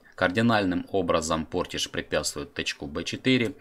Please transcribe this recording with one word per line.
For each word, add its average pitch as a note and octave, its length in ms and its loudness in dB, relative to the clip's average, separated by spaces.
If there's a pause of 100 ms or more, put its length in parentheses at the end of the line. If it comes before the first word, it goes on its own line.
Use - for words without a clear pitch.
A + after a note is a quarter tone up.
(160)
Кардинальным F#2+ 760 2
образом E2 560 0
Портиш - 440 -4
препятствует D2+ 600 -4
тычку - 340 -6
Б D#2 180 -6
четыре. B2 560 0